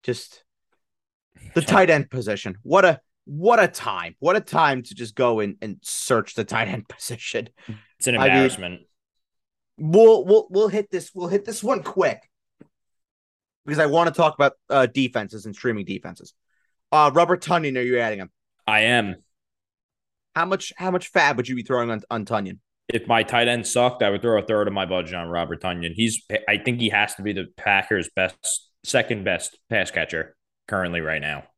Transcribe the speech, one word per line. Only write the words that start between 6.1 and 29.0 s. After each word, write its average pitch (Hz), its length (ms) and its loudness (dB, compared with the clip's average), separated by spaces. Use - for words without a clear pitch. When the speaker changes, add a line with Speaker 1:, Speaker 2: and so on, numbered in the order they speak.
Speaker 1:
the 110 100 -6
tight 113 240 -4
end 104 220 -10
<laughs> - 0 -
position. - 600 -10
Speaker 2:
It's - 80 -2
an 120 80 2
Speaker 1:
I 120 40 0
mean, 135 120 4
Speaker 2:
embarrassment. 101 500 0
Speaker 1:
we'll, 196 480 8
we'll, 214 240 6
we'll 208 180 2
hit 208 220 -4
this, - 240 -8
we'll 180 160 -8
hit 202 160 0
this 214 180 -10
one 214 200 -2
quick - 360 -2
because 147 140 -2
I 156 60 4
wanna 165 260 2
talk 156 240 2
about, 139 180 4
uh, 135 180 4
defenses 113 580 -4
and 104 100 -12
streaming 107 300 -4
defenses. 92 480 -12
Uh, 151 220 6
Robert 170 300 4
Tonyan, 156 340 -2
are 127 40 -2
you 123 180 0
adding 110 200 -2
him? 92 120 -14
Speaker 2:
I 107 160 4
am. 110 340 2
Speaker 1:
How 165 100 0
much, 190 320 -4
how 185 140 -4
much 180 180 -4
fab 147 280 2
would 123 120 -4
you 127 60 -6
be 120 80 -8
throwing 120 260 -2
on, 107 200 -6
on 113 160 -6
Tonyan? 98 340 -4
Speaker 2:
If - 200 -4
my 117 160 4
tight 120 260 0
end 117 180 -2
sucked, 123 340 0
I 104 80 2
would 101 120 -2
throw 110 200 2
a - 40 -8
third 104 240 0
of 98 40 -8
my 95 120 -2
budget 87 300 -4
on 85 120 -8
Robert 85 340 -6
Tonyan. 87 320 -6
He's, 110 300 -2
I 107 100 2
think 120 220 -4
he 117 100 0
has 104 260 -2
to 101 80 -16
be 104 100 -4
the 92 140 -6
Packers' 98 580 0
best, - 540 -6
second 110 400 -2